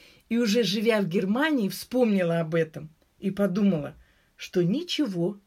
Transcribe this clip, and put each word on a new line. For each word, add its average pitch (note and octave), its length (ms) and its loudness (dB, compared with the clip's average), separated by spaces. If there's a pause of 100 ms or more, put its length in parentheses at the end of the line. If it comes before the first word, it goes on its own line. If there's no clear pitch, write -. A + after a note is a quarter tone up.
(280)
И A3+ 100 -2
уже A#3 240 2
живя G#3+ 380 2
в F#3+ 80 0
Германии, G#3 600 0
вспомнила F#3+ 720 0
об D#3+ 140 -4
этом D#3+ 360 -2 (280)
и G3 120 -4
подумала, F#3+ 640 0 (400)
что - 260 -2
ничего G3+ 840 -2